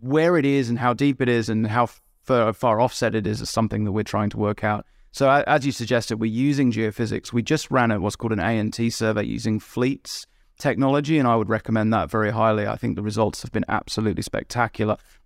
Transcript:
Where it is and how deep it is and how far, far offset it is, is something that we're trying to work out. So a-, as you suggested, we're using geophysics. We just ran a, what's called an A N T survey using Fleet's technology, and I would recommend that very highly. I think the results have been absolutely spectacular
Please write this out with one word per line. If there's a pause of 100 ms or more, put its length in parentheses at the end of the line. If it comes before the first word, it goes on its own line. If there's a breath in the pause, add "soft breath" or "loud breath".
Where
it
is
and
how
deep
it
is
and
how (360)
far,
far
offset
it
is,
is
something
that
we're
trying
to
work
out. (260)
So
a-,
as
you
suggested,
we're
using
geophysics.
We
just
ran
a,
what's
called
an
A
N
T
survey
using
Fleet's (320)
technology,
and
I
would
recommend
that
very
highly.
I
think
the
results
have
been
absolutely
spectacular (300 soft breath)